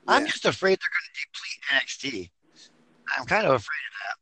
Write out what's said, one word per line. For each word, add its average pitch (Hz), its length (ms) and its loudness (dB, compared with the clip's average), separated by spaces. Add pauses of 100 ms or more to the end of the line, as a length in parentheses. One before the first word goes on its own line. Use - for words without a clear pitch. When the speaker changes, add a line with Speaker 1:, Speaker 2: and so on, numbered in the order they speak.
Speaker 1:
I'm 262 180 4
Speaker 2:
Yeah. 302 60 -4
Speaker 1:
just - 140 -4
afraid 190 340 4
they're - 140 -4
gonna - 200 -6 (120)
deplete - 360 -12 (100)
N 135 100 4
X - 160 -8
T. 107 340 -6 (840)
I'm 131 80 -4
kind 190 220 2
of 135 60 6
afraid - 340 -2
of - 60 -14 (120)
that. 101 160 -6